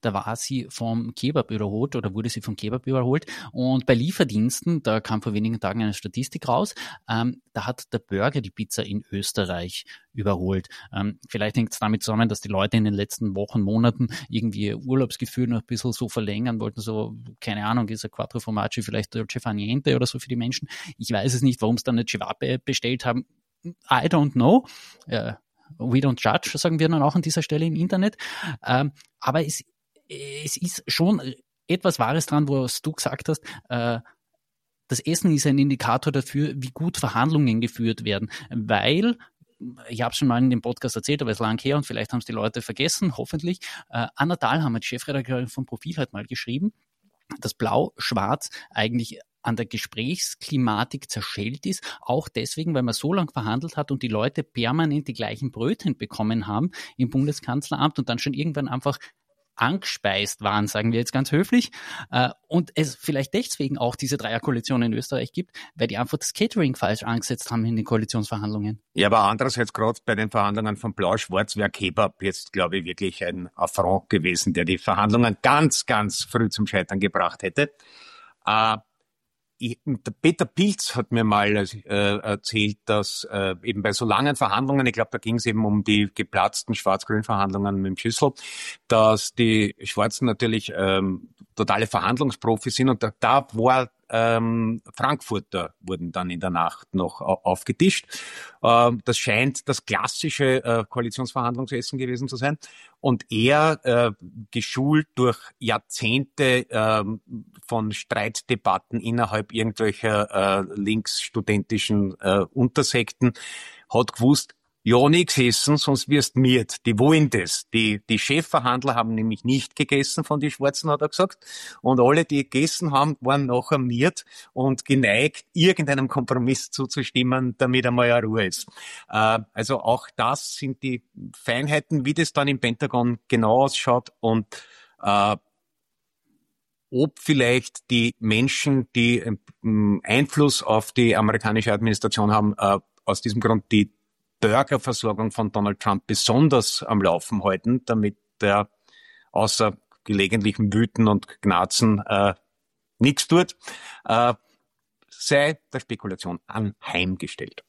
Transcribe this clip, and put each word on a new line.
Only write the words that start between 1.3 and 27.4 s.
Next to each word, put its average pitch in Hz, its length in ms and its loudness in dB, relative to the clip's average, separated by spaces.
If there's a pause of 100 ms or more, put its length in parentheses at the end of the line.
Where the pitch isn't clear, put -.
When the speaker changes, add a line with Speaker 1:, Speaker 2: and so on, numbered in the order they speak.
Speaker 1:
überholt 107 460 -4
oder 107 160 -4
wurde 110 160 -4
sie 113 140 -8
vom 107 140 -6
Kebab 113 300 -8
überholt. 131 380 0 (280)
Und 127 340 0
bei 131 80 6
Lieferdiensten, 127 880 0
da 110 180 0
kam 107 220 -2
vor 113 100 -4
wenigen 110 280 -2
Tagen 101 220 -2
eine 104 120 0
Statistik - 540 -8
raus, 131 260 0 (340)
ähm, 117 320 -2 (140)
da 107 100 -6
hat - 300 -10
der 117 60 -2
Burger 117 420 -2
die 98 80 -10
Pizza - 340 -8
in 101 260 -6
Österreich 95 760 -4 (260)
überholt. 95 560 -2 (240)
Ähm, 101 260 -4 (100)
vielleicht 107 280 -4
hängt's 117 220 -2
damit 107 240 0
zusammen, 110 260 0
dass 104 120 -4
die - 80 -12
Leute 101 280 0
in 110 80 4
den 104 100 2
letzten 101 420 -4
Wochen, 101 240 -2
Monaten 113 480 2 (200)
irgendwie 104 380 -2
ihr 104 120 -4
Urlaubsgefühl 127 680 -2
noch 117 140 0
ein - 60 -14
bisschen 120 260 -4
so 117 160 -6
verlängern 110 520 -4
wollten, 110 200 -6
so, 110 360 -6 (240)
keine 107 260 -6
Ahnung, 113 220 0
ist 107 160 -8
ein 107 60 -8
Quattro 117 300 -6
Formaggi 107 420 -4
vielleicht 107 320 -6
Dolce 113 260 -6
Far 110 140 -4
Niente 127 400 0
oder 123 120 0
so - 120 -6
für - 100 -14
die 127 80 -4
Menschen. 120 320 -4 (300)
Ich 113 120 -8
weiß 120 240 0
es 127 80 0
nicht, 127 200 2
warum's 113 200 2
dann 120 140 0
eine 117 100 0
Cevape 127 520 -4
bestellt 127 460 -4
haben. 123 220 -2 (380)
I 170 440 -2
don't 147 240 2
know. 160 340 6 (400)
Äh, 113 280 -4 (440)
we 120 200 2
don't 135 200 2
judge, - 400 0
sagen 165 200 0
wir 160 100 4
dann 160 140 2
auch 147 120 2
an 180 80 2
dieser 156 200 -2